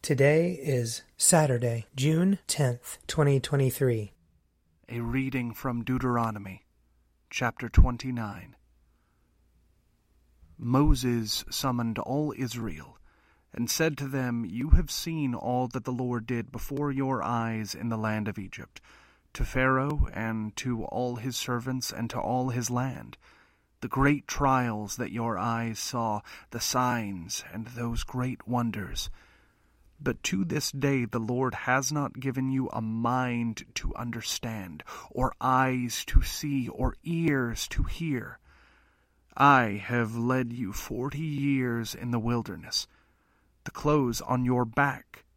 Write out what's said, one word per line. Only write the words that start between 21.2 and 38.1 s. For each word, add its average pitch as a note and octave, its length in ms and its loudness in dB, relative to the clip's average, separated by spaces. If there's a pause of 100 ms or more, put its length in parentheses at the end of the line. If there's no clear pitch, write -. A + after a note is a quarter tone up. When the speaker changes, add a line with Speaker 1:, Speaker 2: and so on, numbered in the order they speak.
Speaker 2:
servants B2+ 560 -4
and A#2 180 -4
to - 100 -6
all B2+ 300 0
his A#2+ 200 -2
land, B2 480 -4 (640)
the - 80 -6
great C#3+ 380 4
trials A#2+ 680 2
that B2 160 -4
your A2+ 240 -2
eyes A2+ 420 -2
saw, A2 440 -2 (300)
the A#2 80 -6
signs A2 920 -2
and A2 140 -8
those A#2 360 -4
great B2+ 460 -4
wonders. A2+ 640 -2 (880)
But C3 220 -2
to F#3+ 240 0
this D3+ 260 -2
day C#3 320 2
the A#2 140 -4
Lord B2 360 0
has C3 380 0
not C#3+ 260 -4
given C3 320 -2
you C3 200 0
a A#2 100 -4
mind A#2 840 -2 (100)
to - 200 -2
understand, A2 880 -8 (260)
or B2+ 280 0
eyes B2+ 680 2
to - 160 8
see, C#3 440 -2
or - 380 -2
ears D3 640 0
to - 140 0
hear. - 560 -4 (1000)